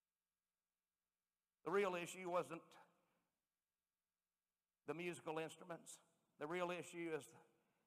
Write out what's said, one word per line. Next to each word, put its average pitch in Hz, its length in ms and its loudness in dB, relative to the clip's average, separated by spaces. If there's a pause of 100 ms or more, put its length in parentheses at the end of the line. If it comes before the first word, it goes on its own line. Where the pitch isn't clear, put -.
(1600)
The 156 80 0
real 190 240 6
issue 175 340 -2
wasn't 165 320 2 (2250)
the 143 80 0
musical 160 460 -2
instruments. 160 580 -6 (420)
The 143 60 0
real 175 240 2
issue 170 460 -2
is, 139 120 -4 (580)